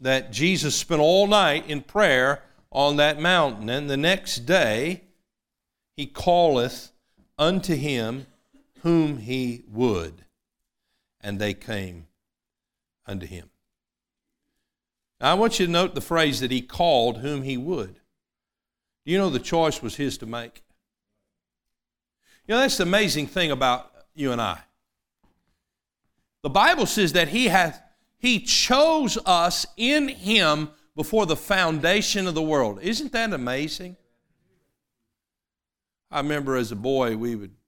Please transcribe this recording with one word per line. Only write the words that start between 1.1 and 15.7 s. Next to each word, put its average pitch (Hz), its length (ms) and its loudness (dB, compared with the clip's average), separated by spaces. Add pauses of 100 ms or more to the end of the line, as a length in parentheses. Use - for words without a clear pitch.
night 160 420 2
in 147 120 -6
prayer 143 600 2 (300)
on 143 240 0
that 147 240 2
mountain, 143 500 0
and 143 180 -4
the 139 80 -2
next 160 440 -2
day 143 640 0 (920)
he 143 100 -8
calleth 151 840 0 (480)
unto 175 380 0
him 131 500 -4 (560)
whom 160 360 0
he 120 500 -4
would, 95 560 -2 (960)
and 101 180 -6
they 104 160 -2
came 95 540 -10 (960)
unto 95 200 -10
him. 87 240 -16 (1700)
Now, 135 100 4
I 170 40 4
want 220 260 2
you 180 60 2
to 170 60 0